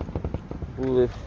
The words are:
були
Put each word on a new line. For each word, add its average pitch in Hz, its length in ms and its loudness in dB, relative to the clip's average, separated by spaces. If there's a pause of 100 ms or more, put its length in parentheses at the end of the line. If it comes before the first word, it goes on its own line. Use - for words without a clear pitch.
(800)
були 127 300 6 (180)